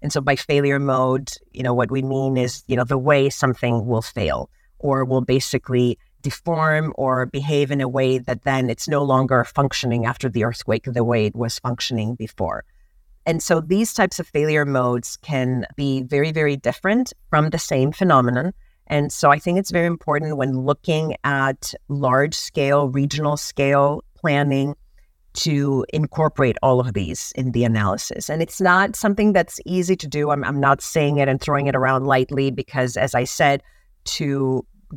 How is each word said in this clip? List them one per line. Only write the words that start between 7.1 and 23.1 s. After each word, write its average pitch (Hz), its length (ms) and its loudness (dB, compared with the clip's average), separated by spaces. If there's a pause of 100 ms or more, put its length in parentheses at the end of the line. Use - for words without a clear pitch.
behave 143 460 0
in 139 80 0
a 131 80 -2
way 131 300 0
that 123 260 -6
then 135 260 0
it's - 160 -6
no 147 160 0
longer 131 420 2
functioning 120 640 -2
after 127 220 -2
the 107 160 0
earthquake 113 400 -4
the 120 200 0
way 113 220 2
it 101 80 -2
was 117 240 -4
functioning 117 560 -4
before. 104 500 -8 (640)
And 165 160 -2
so 165 180 2
these 190 320 0
types 190 280 0
of 165 80 -8
failure 151 360 2
modes 123 580 0
can 127 440 -2 (100)
be 135 280 -2
very, 143 260 0
very 151 260 0
different 208 560 0 (160)
from 151 220 2
the 165 80 -4
same 139 320 0
phenomenon. 135 640 2 (340)
And 147 240 -2
so 147 180 4
I 147 80 6
think 175 200 0
it's 190 120 -4
very 170 160 0
important 156 500 -2
when 131 240 -2
looking 156 600 -2
at 135 500 -2 (160)
large 139 460 2
scale, 143 540 0
regional 143 480 0